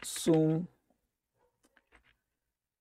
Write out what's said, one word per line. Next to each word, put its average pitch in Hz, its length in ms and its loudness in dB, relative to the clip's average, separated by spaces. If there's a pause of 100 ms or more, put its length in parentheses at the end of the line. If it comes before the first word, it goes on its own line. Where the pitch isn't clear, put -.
zoom 160 600 0 (2250)